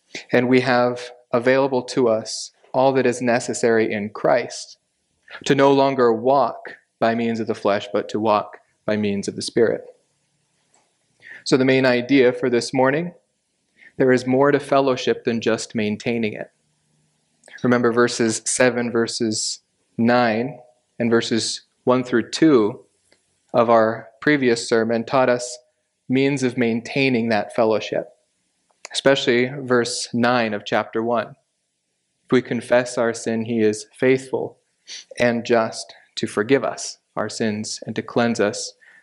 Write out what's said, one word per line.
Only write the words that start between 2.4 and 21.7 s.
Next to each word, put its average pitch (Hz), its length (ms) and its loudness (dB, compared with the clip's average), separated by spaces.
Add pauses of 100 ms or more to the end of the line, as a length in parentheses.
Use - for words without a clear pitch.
all 131 200 2
that 131 140 0
is 123 160 -2
necessary 117 720 0
in 104 180 -6
Christ - 680 -4 (640)
to 147 100 2
no 139 180 6
longer 135 400 4
walk 123 640 -2 (220)
by 113 160 0
means 117 240 -2
of 110 80 -6
the 110 80 -2
flesh, 104 380 0
but 104 160 -2
to 110 100 -6
walk 107 400 -2 (260)
by 107 120 -2
means 101 320 -2
of 104 80 -8
the 107 60 -10
Spirit. - 420 0 (1600)
So - 120 4
the 131 80 4
main 131 220 4
idea 123 460 4
for 127 180 -4
this 120 240 0
morning, 143 400 0 (800)
there 135 140 4
is 123 160 2
more 131 240 2
to 143 80 4
fellowship 135 640 0
than 117 180 -2
just 110 360 -4
maintaining 110 560 -4
it. - 180 -12 (1120)
Remember 123 300 2
verses 120 520 0
seven, 120 460 0
verses 113 680 -4 (360)
nine, 120 640 0 (400)
and 117 140 -2
verses 113 480 0 (240)